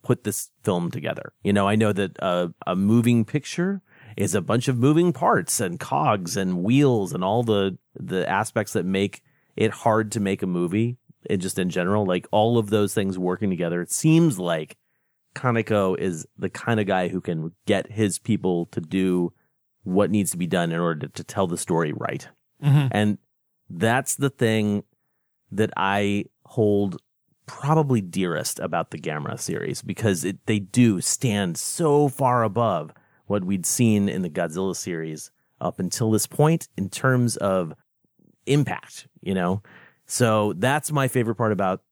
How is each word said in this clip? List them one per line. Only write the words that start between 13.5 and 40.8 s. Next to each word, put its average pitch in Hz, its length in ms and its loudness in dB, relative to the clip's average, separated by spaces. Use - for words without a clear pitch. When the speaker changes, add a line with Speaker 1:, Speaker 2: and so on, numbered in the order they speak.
Speaker 1:
It 82 80 -8
seems 160 480 4
like 85 400 -4
Kaneko 110 640 0
is 85 300 -4
the 92 120 -4
kind 113 300 -2
of 104 60 0
guy 92 220 0
who 90 140 -4
can 82 300 -6
get - 260 0
his 104 280 0
people 92 480 -2
to - 140 -8
do 90 520 0
what 92 280 0
needs 101 200 0
to 87 60 -10
be 87 80 -2
done 85 260 0
in 82 80 -2
order 80 280 -2
to, - 60 -16
to - 100 -10
tell 95 240 -2
the 85 100 -4
story 82 360 -2
right. - 340 -8
Speaker 2:
Mm-hmm. 143 300 4
Speaker 1:
And 104 260 2
that's 113 460 0
the 139 140 -2
thing 107 540 0
that 107 260 0
I 101 480 0
hold 101 560 0
probably 139 560 0
dearest 87 580 -4
about 85 320 -4
the 78 80 -10
Gamera 76 400 -6
series, - 420 -6
because 92 440 -2
it, 95 220 -6
they 107 120 2
do 104 400 4
stand 101 580 -2
so 147 520 2
far 123 340 2
above 98 480 0
what 101 180 0
we'd 95 200 -2
seen 107 440 2
in 87 120 -4
the 87 80 -4
Godzilla 87 460 -4
series 80 560 -8
up 87 180 -4
until 110 320 -2
this 107 160 2
point 156 400 0
in - 120 -4
terms 123 480 0
of 92 360 -2
impact, - 600 -2
you 95 120 -4
know? 92 300 0
So 107 520 2
that's 135 340 0